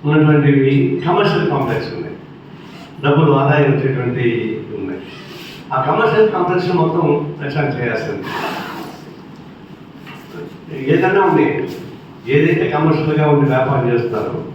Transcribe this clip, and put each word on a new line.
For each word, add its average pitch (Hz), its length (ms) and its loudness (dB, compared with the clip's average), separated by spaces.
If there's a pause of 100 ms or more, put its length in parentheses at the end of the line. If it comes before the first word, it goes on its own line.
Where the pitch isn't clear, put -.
ఉన్నటువంటివి 147 1000 4
కమర్షియల్ 175 440 2
కాంప్లెక్స్ 131 440 -4
ఉన్నాయి, - 220 -10 (880)
డబ్బులు 147 280 4
ఆదాయం 139 400 4
వచ్చేటువంటి 120 520 -2 (520)
ఉన్నాయి. 92 240 -8 (760)
ఆ - 80 0
కమర్షియల్ 214 480 4
కాంప్లెక్స్ 180 440 0
మొత్తం 165 300 2 (360)
ప్రచారం 143 380 -2
చేయాల్సింది. 107 460 -4 (2750)
ఏదైనా 190 320 4
ఉంది, - 220 4 (840)
ఏదైతే 156 460 4
కమర్షియల్గా 151 560 2
ఉండి 139 200 4
వ్యాపారం 127 420 2
చేస్తారో 113 420 -2 (200)